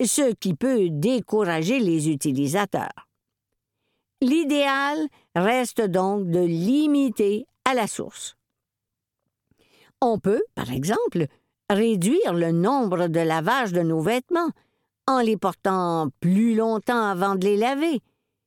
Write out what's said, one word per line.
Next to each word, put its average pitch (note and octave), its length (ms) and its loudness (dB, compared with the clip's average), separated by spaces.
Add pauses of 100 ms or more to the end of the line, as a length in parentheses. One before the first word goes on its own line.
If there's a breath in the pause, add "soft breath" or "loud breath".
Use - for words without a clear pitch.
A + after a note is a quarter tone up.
ce A#3+ 300 2
qui F#3 180 -4
peut A3 380 0
décourager G3 880 0
les E3 320 2
utilisateurs. C#3+ 1000 -2 (1120)
L'idéal C#4+ 800 0 (360 soft breath)
reste A#3 460 0
donc F#3+ 500 0
de F3+ 100 2
limiter A3 1080 0 (180)
à C4+ 80 2
la A#3 140 0
source. - 500 -12 (1700 soft breath)
On A#3 160 2
peut, A3 240 0 (120)
par B2 160 -6
exemple, F3+ 560 -2 (440 soft breath)
réduire A3 640 2
le E3+ 180 0
nombre F3+ 560 0
de E3 120 0
lavages F3 520 0
de F3 100 0
nos D#3+ 180 0
vêtements B3+ 500 -2 (560)
en C4 140 2
les A3 180 0
portant F3 720 -2 (100)
plus G#3+ 340 2
longtemps A3+ 520 0
avant G3 300 0
de F#3 100 0
les G#3 100 2
laver. C#4 440 0 (460)